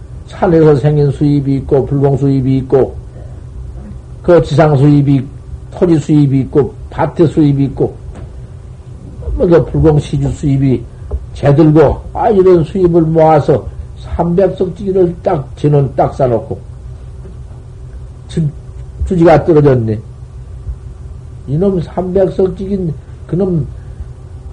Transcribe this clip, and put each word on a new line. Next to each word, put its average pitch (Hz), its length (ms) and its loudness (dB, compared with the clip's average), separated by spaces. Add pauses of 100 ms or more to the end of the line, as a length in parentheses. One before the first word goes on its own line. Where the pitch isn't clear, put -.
(260)
산에서 160 500 4
생긴 147 340 2
수입이 139 460 2
있고, 131 300 0
불공 139 320 2
수입이 135 400 2
있고, 127 360 0 (1300)
그 170 200 6
지상 151 340 2
수입이, 143 480 4 (460)
토지 170 280 2
수입이 143 420 2
있고, 131 340 0 (160)
밭에 156 360 0
수입이 143 380 2
있고, 127 300 -2 (1400)
뭐, 190 120 0
그 165 200 6
불공 151 320 2
시주 139 320 -2
수입이 135 540 0 (500)
제들고, 147 680 4 (120)
아, - 160 0
이런 185 360 6
수입을 175 380 0
모아서 156 640 4 (320)
삼백 180 580 0
석지기를 185 680 -2
딱, 147 340 -2
진원 147 400 2
딱 - 180 0
싸놓고, 120 440 -2 (1700)
주-, 156 200 -2 (580)
주지가 165 380 4
떨어졌네. 127 540 4 (1500)
이놈 175 320 0
삼백 180 520 0
석지긴 190 600 -2 (320)
그놈 175 400 -2 (880)